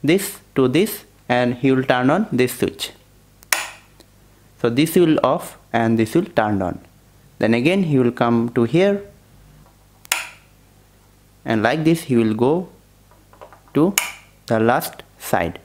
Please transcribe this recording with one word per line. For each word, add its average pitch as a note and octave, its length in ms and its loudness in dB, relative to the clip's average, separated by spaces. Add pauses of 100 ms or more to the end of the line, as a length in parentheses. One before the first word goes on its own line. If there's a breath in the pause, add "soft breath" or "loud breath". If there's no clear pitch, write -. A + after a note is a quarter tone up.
this F3+ 380 0 (160)
to C3 120 4
this E3 360 0 (240)
and B2 340 0
he C3+ 100 4
will C3 120 2
turn B2+ 260 0
on F#3+ 220 0
this B2+ 260 0
switch. - 340 -6 (1700 soft breath)
So B2 80 0
this D3 260 0
will E3 280 4
off C#3 340 -2 (160)
and A2+ 260 2
this A2 160 0
will F3+ 140 0 (100)
turn G#2+ 220 0
on. E2+ 180 -4 (600)
Then A2+ 140 2
again E3 300 0
he D3 160 2
will A#2+ 120 2
come A#2+ 440 0
to A#2+ 80 2
here F#3+ 400 0 (2500)
and A2 180 -2
like C3+ 220 0
this E3 200 2
he B2+ 120 -2
will A2+ 180 2
go C#3+ 360 0 (1040)
to E3+ 200 2 (540)
the A2+ 120 0
last A#2+ 440 -2 (160)
side. F2 460 -4